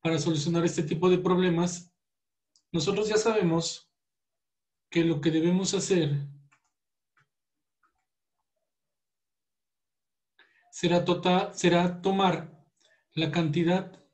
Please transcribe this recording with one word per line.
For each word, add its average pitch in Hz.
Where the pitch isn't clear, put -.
para 160
solucionar 165
este 170
tipo 180
de 180
problemas, 180
nosotros 196
ya 214
sabemos 185
que 170
lo 156
que 160
debemos 175
hacer 160
será 175
tota-, 180
será 175
tomar 190
la 156
cantidad 170